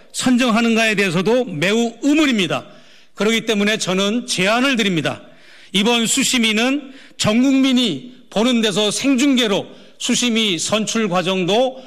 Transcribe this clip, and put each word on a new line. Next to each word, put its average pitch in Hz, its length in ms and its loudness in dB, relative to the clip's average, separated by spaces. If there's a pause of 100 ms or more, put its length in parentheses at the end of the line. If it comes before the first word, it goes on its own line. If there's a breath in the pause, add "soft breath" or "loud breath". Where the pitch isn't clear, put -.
(120)
선정하는가에 233 800 2
대해서도 196 500 2
매우 214 580 0
의문입니다. 247 640 0 (480 loud breath)
그렇기 220 320 0
때문에 208 320 0
저는 202 480 -2
제안을 240 500 0
드립니다. 160 460 -2 (500 loud breath)
이번 226 340 2
수심위는 247 880 -2 (240 loud breath)
전 220 260 0
국민이 254 720 0 (160 loud breath)
보는 233 300 0
데서 208 300 0
생중계로 240 760 0 (320 loud breath)
수심위 226 600 -2
선출 214 500 -2
과정도 190 800 0